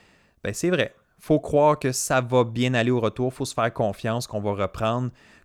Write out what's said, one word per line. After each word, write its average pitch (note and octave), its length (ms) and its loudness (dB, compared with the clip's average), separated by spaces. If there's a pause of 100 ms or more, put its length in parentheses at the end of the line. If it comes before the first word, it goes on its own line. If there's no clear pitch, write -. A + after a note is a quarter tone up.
(440)
Ben, G2+ 100 -4
c'est E3+ 160 -2
vrai. D3 240 0 (240)
Faut D#3 220 2
croire D3 400 4
que C3 140 -2
ça C3 260 0
va B2 240 2
bien A#2+ 300 -2
aller A#2+ 180 2
au B2 80 2
retour. B2 340 -2
Faut C3+ 120 -8
se - 80 -8
faire A#2 200 -2
confiance A2+ 540 -4
qu'on G#2 140 -6
va G#2 100 -2
reprendre, A2+ 600 -2 (340)